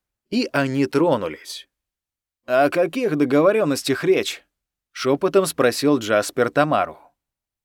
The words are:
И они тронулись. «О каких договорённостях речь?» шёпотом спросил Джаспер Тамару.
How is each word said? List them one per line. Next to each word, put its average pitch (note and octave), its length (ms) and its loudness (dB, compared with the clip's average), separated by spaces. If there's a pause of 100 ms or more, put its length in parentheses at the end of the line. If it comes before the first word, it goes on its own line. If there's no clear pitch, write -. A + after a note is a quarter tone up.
(300)
И A#3+ 220 -2
они C#3 340 0
тронулись. B2+ 840 -2 (800)
«О C3+ 240 2
каких F3+ 460 -2
договорённостях D3 880 0
речь?» E3+ 380 0 (500)
шёпотом F#3 520 0
спросил C#3 540 0
Джаспер G#2+ 500 0
Тамару. C3 500 0 (680)